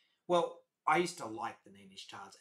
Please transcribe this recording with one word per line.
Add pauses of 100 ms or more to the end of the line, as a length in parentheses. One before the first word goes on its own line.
(280)
Well, (300)
I
used
to
like
the
neenish
tarts,